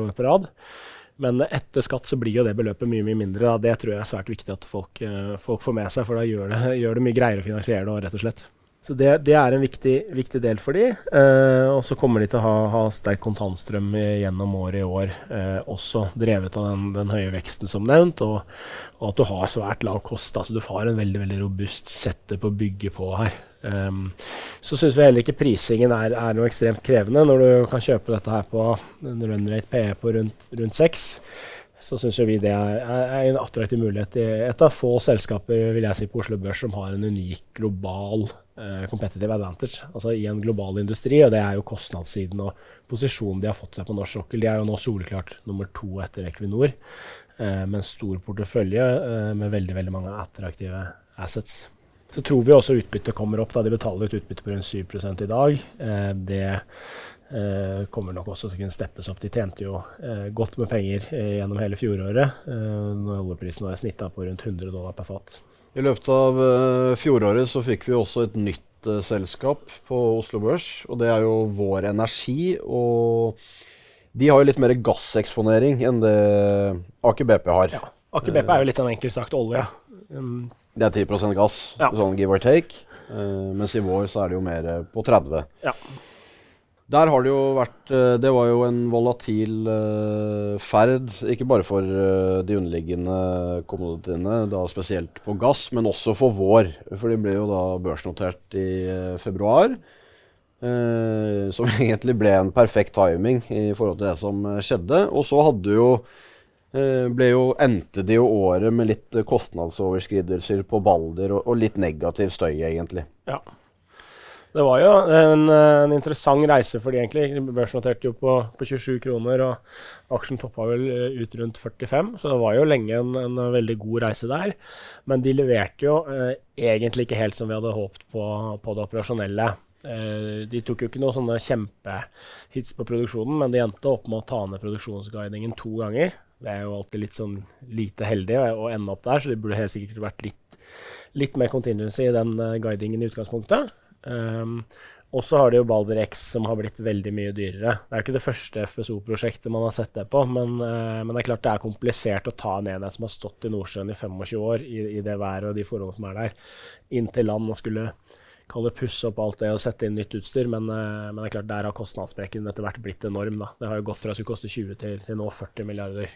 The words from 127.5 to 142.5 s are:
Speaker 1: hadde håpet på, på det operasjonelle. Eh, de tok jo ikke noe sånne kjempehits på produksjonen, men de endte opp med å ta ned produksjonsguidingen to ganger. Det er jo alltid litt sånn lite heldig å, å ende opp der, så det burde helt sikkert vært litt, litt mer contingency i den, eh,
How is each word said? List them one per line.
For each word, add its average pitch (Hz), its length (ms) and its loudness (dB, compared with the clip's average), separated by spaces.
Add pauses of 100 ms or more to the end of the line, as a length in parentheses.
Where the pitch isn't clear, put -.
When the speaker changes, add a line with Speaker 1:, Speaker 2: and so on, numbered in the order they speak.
Speaker 1:
hadde 110 180 -4
håpet 104 400 -8
på, 107 480 -6
på 107 140 -6
det 104 140 -4
operasjonelle. 107 640 -2 (300)
Eh, 107 600 -8
de 117 160 -6
tok 117 200 -6
jo 120 60 -2
ikke 127 140 -10
noe 135 120 2
sånne 117 280 -2
kjempehits - 1400 -8
på 120 80 -8
produksjonen, 120 540 -2
men 131 120 0
de 123 60 2
endte 120 320 0
opp 127 180 -2
med 110 140 -4
å - 40 -18
ta 110 200 -4
ned 95 160 -10
produksjonsguidingen 104 960 -10
to 110 240 -8
ganger. 120 320 -2 (300)
Det 107 80 -8
er 101 160 -8
jo 101 100 -8
alltid 104 220 -10
litt 104 180 -8
sånn 101 260 -10 (280)
lite 107 340 -6
heldig 104 320 0
å, 131 100 2 (200)
å 117 80 -4
ende 104 160 -6
opp 98 100 -10
der, 131 160 2
så 143 140 -4
det 110 100 -4
burde 104 160 -4
helt 107 140 -2
sikkert 104 260 -12 (140)
vært - 160 -14
litt, - 300 -18 (580)
litt 139 220 -2
mer 123 100 2
contingency 113 580 -2
i 123 60 4
den, 113 260 0
eh, 113 220 -4